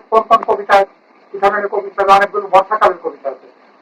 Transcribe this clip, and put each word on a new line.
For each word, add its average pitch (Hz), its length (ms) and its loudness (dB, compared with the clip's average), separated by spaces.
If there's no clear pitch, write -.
কোন 226 120 2
কোন 226 160 2
কবিতা, 202 460 0
কি 196 80 -12
ধরনের 202 280 0
কবিতা, 196 460 0
অনেকগুলো 196 340 0
বর্ষাকালের 190 500 0
কবিতা 143 320 -10
আছে, - 180 -14